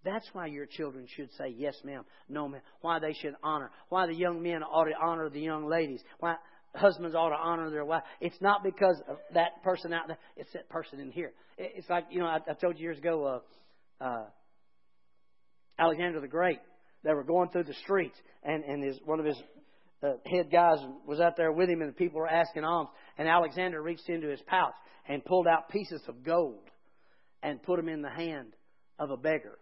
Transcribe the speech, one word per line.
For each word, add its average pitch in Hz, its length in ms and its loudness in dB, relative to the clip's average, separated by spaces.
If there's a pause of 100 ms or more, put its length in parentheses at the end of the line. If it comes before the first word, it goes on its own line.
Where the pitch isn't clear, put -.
That's 214 300 -4
why 175 140 -8
your 143 180 -8
children 135 500 -10
should 139 220 -10
say, 139 120 -6
"Yes, 127 340 -4
ma'am," 139 220 -10 (220)
"No, 143 200 -6
ma'am." 139 140 -10 (200)
Why 165 180 0
they 156 140 -2
should 147 300 -6
honor. 151 260 -2 (200)
Why 185 180 2
the 165 80 -2
young 175 260 0
men 170 220 -2
ought 156 220 4
to 156 140 0
honor 160 300 0
the 143 120 -8
young 156 240 -4
ladies. 151 360 0 (180)
Why 135 180 -2 (360)
husbands 175 420 4
ought 165 140 4
to 147 60 2
honor 165 340 -2
their 151 140 -2
wife. 156 200 0 (180)
It's 175 200 -6
not 202 220 4
because 185 440 4
of 143 100 -10 (160)
that 170 300 2
person 175 280 0
out 170 160 -2
there. 160 100 -8 (200)
It's - 160 -16
that - 160 -12
person 156 300 -10
in 135 120 -12
here. 165 220 -8 (240)
It, 180 180 -8
it's 180 140 -16
like, 175 220 0
you 180 80 -2
know, 175 80 0
I, 160 100 0 (100)
I 160 60 -2
told 170 240 0
you 151 60 -10
years 165 140 -4
ago, 143 440 0 (600)
uh, - 20 -10
uh, 120 220 -4 (1500)
Alexander 165 440 2
the 143 60 -10
Great, 165 320 2 (440)
they 156 100 4
were 143 100 0
going 175 260 2
through 175 140 0
the 143 100 -6 (100)
streets, 196 320 0 (280)
and, 151 200 -2
and 143 200 -4
his, 135 200 -4
one 156 160 0
of 156 60 0
his, 151 120 0 (680)
uh, 185 100 0 (120)
head 180 260 0
guys 170 260 8 (280)
was 147 140 -4
out 170 160 6
there 165 160 4
with 175 180 4
him, 170 120 0
and 151 80 -2
the 131 60 -14
people 165 240 0
were 160 100 -2
asking 165 340 2
alms. 160 260 0 (280)
And 151 100 0
Alexander 170 540 2
reached 160 260 -6
into 165 220 -4
his 139 180 -4
pouch 175 280 2 (320)
and 139 180 -6
pulled 180 220 4
out 165 220 4
pieces 185 380 -4
of 123 160 -14
gold 135 460 0 (720)
and 147 200 -4
put 180 180 0
'em 165 100 -2
in 156 120 -4
the 143 80 -6
hand 147 440 -8 (440)
of 143 120 -4
a 135 80 -4
beggar. 151 440 0